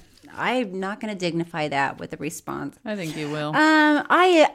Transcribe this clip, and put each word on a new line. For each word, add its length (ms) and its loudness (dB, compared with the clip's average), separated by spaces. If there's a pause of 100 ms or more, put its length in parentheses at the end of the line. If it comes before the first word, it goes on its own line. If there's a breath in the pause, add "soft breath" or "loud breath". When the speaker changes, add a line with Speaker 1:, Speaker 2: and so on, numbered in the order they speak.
(340)
Speaker 1:
I'm 460 -2
not 200 -6
gonna 160 -8
dignify 520 -4
that 300 -2
with 140 -12
a 40 -10
response. 680 -10
Speaker 2:
I 120 -8
think 200 -8
you 140 -6
will. 180 -4
Speaker 1:
Um, 600 4
I, 460 6